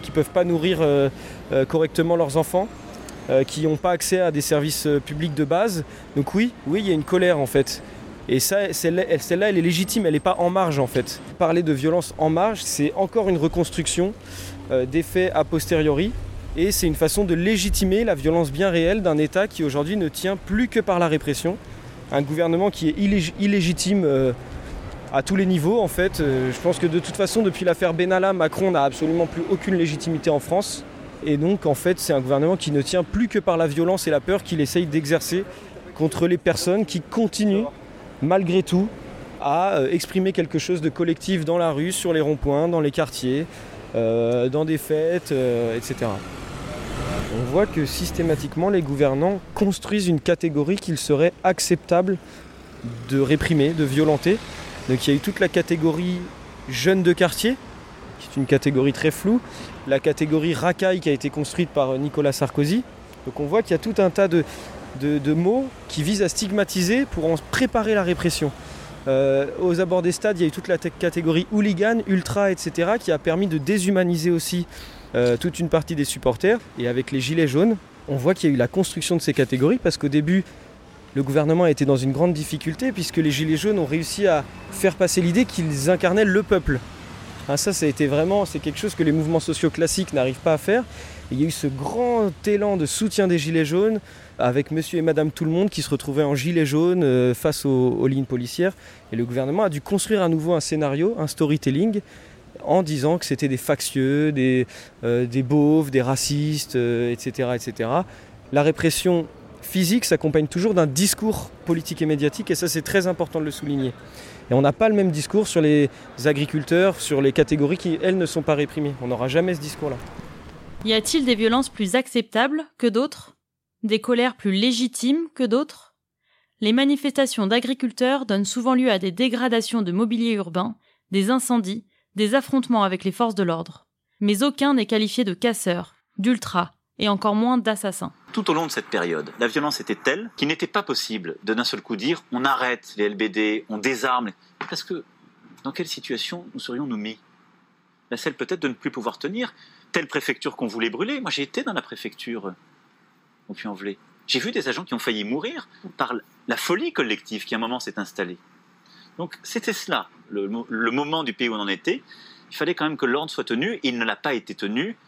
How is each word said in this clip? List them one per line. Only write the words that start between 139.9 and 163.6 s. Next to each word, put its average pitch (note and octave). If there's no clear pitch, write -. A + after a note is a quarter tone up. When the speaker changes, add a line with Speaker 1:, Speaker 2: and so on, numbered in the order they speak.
Speaker 3:
telle G3+
qu'il C#3+
n'était D#3+
pas -
possible G#2+
de G#2+
d'un A#2+
seul A2
coup A#2
dire : « C3+
On B2+
arrête B2+
les G#2
L G#2
B G#2
D, G#2+
on G#2+
désarme », B2
parce -
que F3
dans C3+
quelle E3
situation -
nous B2+
serions-nous B2+
mis ? G#2+
La A#2+
celle -
peut-être E3+
de C#3+
ne B2+
plus -
pouvoir A#2
tenir A3+
telle E3
préfecture -
qu'on A#2+
voulait A2+
brûler. A#3
Moi, E3+
j'ai G#3
été A#3+
dans A#3
la E3
préfecture, A2+
euh, F#2
au G2+
Puy-en-Velay. G2
J'ai C3
vu G3+
des C#3
agents C#3
qui -
ont A#2
failli G#2+
mourir F3
par B2+
l-, A#2
la C3+
folie A3+
collective A2
qui, A#2+
à -
un A2+
moment, A#2+
s'est G#2+
installée. F2+
Donc, E3+
c'était A3+
cela, C3+
le G2+
mo-, A2+
le A2+
moment D3
du A#2
pays A#2+
où A2+
on G#2+
en G2+
était. D#3+
Il -
fallait E3
quand D#3
même D3+
que -
l'ordre C#3+
soit B2+
tenu, C#3+